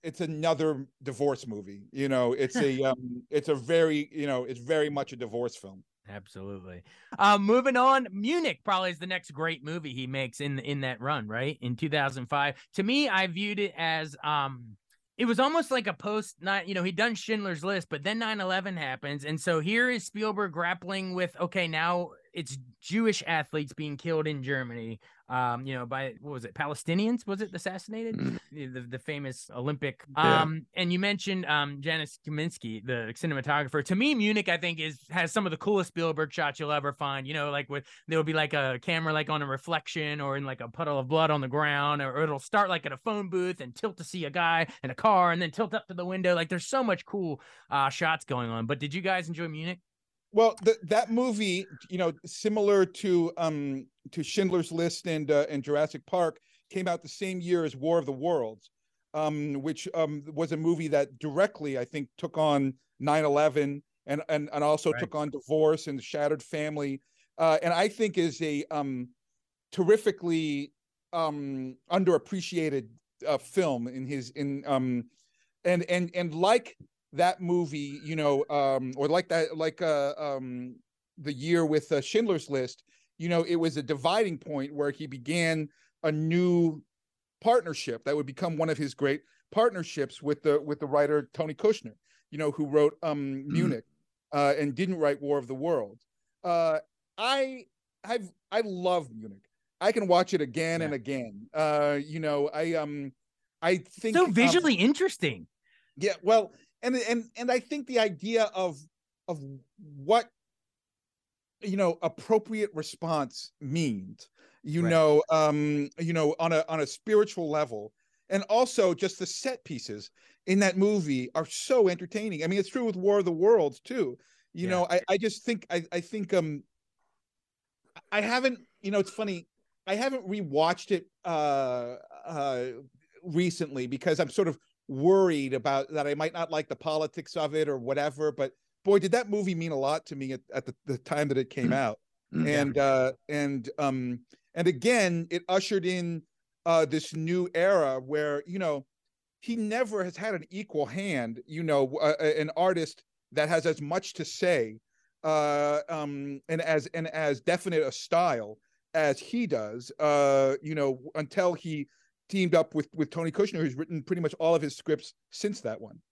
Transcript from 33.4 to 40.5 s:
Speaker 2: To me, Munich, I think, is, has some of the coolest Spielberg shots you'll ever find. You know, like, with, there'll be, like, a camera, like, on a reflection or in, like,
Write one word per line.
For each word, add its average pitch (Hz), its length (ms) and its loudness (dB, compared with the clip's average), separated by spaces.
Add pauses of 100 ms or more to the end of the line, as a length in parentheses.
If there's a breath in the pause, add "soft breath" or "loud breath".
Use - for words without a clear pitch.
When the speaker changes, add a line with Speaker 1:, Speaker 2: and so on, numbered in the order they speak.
Speaker 2:
To 185 100 0
me, 277 220 2
Munich, 208 320 2
I 170 80 2
think, 165 240 -4
is, 156 180 -6 (100)
has 170 240 -2
some 208 140 0
of 160 60 -2
the 156 40 -4
coolest 196 320 0
Spielberg 156 440 -2
shots 147 260 -2
you'll 151 140 -4
ever 143 200 0
find. 139 360 -6
You 151 60 -8
know, 147 160 -2
like, 143 200 -4
with, 143 140 -6 (240 loud breath)
there'll 160 160 2
be, 156 80 -2
like, 156 220 0
a 131 280 0
camera, 165 300 -2
like, 151 180 -2
on 151 100 0
a 143 60 -4
reflection 147 760 -4
or 139 160 -4
in, 143 80 -4
like, 135 160 -8